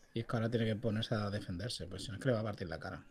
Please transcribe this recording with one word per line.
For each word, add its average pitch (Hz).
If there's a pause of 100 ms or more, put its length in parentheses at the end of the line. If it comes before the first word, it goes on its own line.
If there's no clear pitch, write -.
(140)
Y 117
es 113
que -
ahora 113
tiene 113
que 110
ponerse 113
a 104
defenderse, 95
pues 87
si -
no 98
es 92
que 135
le 120
va 107
a 110
partir 98
la 80
cara. -